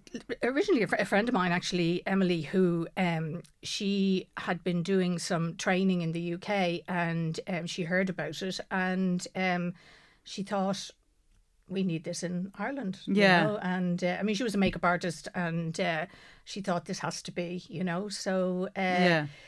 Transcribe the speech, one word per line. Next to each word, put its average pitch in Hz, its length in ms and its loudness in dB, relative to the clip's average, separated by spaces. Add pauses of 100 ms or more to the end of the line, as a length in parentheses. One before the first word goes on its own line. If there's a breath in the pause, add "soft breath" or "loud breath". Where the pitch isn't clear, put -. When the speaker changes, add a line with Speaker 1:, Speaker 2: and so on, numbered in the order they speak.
(420)
Speaker 1:
originally 277 400 4
a 170 60 0
fr-, - 80 0
a 202 80 2
friend 208 240 2
of 254 40 0
mine, 180 200 2
actually, 175 520 0
Emily, 185 380 2
who, 170 540 2
um, 165 460 -2 (200)
she 196 760 0
had 180 280 -4
been 175 180 0
doing 180 380 2
some 165 340 -2
training 185 480 2
in 165 80 -2
the 170 100 -4
U 175 180 -4
K, 185 500 0
and, 165 580 -2
um, 175 200 -4
she 175 180 -4
heard 185 260 0
about 160 320 -6
it, 185 160 -4 (100)
and, 185 560 0 (120)
um, 180 380 0 (500 soft breath)
she - 180 -10
thought, 196 480 -2 (800)
"We 190 160 -2
need 165 180 0
this 170 220 -6
in 180 320 -4
Ireland." 220 480 -6
you 196 100 0
Speaker 2:
Yeah. 190 300 8
Speaker 1:
know? 160 140 2
And, 180 440 0
uh, 180 160 0
I 190 60 -4
mean, 214 100 2
she 202 100 -2
was 202 120 -2
a - 20 0
makeup 185 260 2
artist, 175 520 0
and, 165 420 -4
uh, 170 280 -2 (380 loud breath)
she - 160 -10
thought, 180 260 -2
"This 185 120 -6
has - 240 -6
to - 80 -10
be," 175 380 -6
you 180 160 -4
know? 180 240 -2
So, 185 580 0 (100)
uh, 190 40 -4 (260)
Speaker 2:
Yeah. 160 200 4 (220 loud breath)